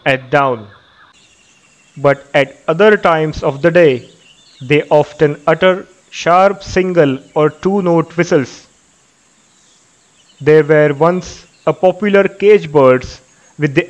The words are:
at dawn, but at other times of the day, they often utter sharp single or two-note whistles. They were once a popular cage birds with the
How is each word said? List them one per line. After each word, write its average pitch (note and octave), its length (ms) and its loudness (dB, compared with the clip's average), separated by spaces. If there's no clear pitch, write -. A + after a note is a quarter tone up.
at C3 240 -4
dawn, C3 360 -2
but C#3 340 0
at C#3 240 -2
other G#3 300 2
times D#3+ 460 -2
of C#3 180 -4
the E3 100 2
day, D#3+ 380 2
they D3 220 -2
often D3 640 -2
utter F#3 400 -2
sharp F#3+ 520 0
single E3+ 560 -2
or D3+ 160 0
two-note F3 680 -4
whistles. E3 500 -4
They D3+ 220 4
were D3+ 320 0
once E3+ 500 -4
a D#3+ 60 0
popular G3 560 0
cage F#3+ 420 0
birds C3 520 0
with D3 160 -4
the E3+ 160 -2